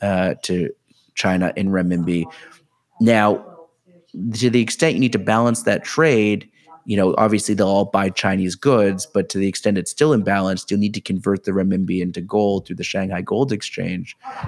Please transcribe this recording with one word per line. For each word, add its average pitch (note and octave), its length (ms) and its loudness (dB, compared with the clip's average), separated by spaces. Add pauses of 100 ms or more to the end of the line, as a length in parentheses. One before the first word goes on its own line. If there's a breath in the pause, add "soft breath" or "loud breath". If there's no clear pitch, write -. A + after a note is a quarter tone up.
uh, F#2 340 0 (100)
to F2 260 -2 (440)
China F#2 420 0
in G2 120 -2
renminbi. F2 560 0 (720 loud breath)
Now, A2 460 4 (920)
to A#2+ 140 0
the A#2+ 140 4
extent D#3 320 0
you - 60 0
need B2+ 120 2
to G#2+ 60 0
balance A2+ 460 0
that G#2+ 200 0
trade, A2 640 2 (380 loud breath)
you G#2 100 -2
know, F#2+ 220 4
obviously G#2+ 360 2
they'll G2+ 120 2
all G2 180 2
buy G2 240 0
Chinese F#2+ 460 -2
goods, G2+ 500 2
but F#2 240 -2
to G2 100 -6
the G2 100 0
extent G2+ 280 -2
it's F2 140 -4
still D3+ 260 2
imbalanced, G2 540 0
you'll G2+ 100 2
need G#2 140 0
to G#2 60 -6
convert G2 440 -2
the G2+ 60 -4
renminbi F#2 500 0
into F2+ 220 -6
gold G2+ 420 0
through - 120 -12
the F#2 80 -8
Shanghai F#2+ 360 -4
Gold A#2 320 -2
Exchange. F#2 640 -8 (320 loud breath)